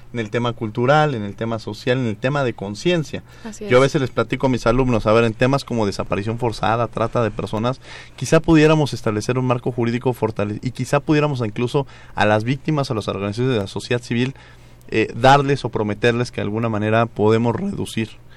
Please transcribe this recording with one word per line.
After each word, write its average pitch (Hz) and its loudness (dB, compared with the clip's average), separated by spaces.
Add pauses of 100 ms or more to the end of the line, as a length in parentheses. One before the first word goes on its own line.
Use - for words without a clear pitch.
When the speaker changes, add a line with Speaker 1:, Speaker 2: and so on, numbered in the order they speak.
(120)
Speaker 1:
en 123 -6
el 107 -4
tema 120 -2
cultural, 127 2
en 110 -6
el 101 -8
tema 113 -4
social, 113 -2
en 131 0
el 107 -4
tema 143 0
de 120 -2
conciencia. 104 -4 (220)
Speaker 2:
Así 214 -12
Speaker 1:
Yo 123 4
a - 6
Speaker 2:
es. 131 6
Speaker 1:
veces 139 2
les 127 -2
platico 127 -2
a - 0
mis 120 -2
alumnos, 117 2
a 107 6
ver, 117 6
en 117 2
temas 131 0
como 113 -2
desaparición 101 -4
forzada, 113 0
trata 113 -2
de 110 0
personas, 107 -4 (360)
quizá 160 2
pudiéramos 156 4
establecer 113 -2
un 127 0
marco 120 -2
jurídico 120 0
fortale-, 110 -4
y - -6
quizá 131 -2
pudiéramos 147 0
incluso 120 -2 (300)
a 101 2
las 107 4
víctimas, 139 -2
a 127 -4
las 104 -4
organizaciones 101 -2
de 107 0
la 98 -4
sociedad 120 -4
civil, 123 -2 (540)
eh, 110 0
darles 139 4
o 123 -4
prometerles 113 0
que - -6
de 104 -2
alguna 113 -2
manera 110 2
podemos 113 2
reducir. 113 -4 (280)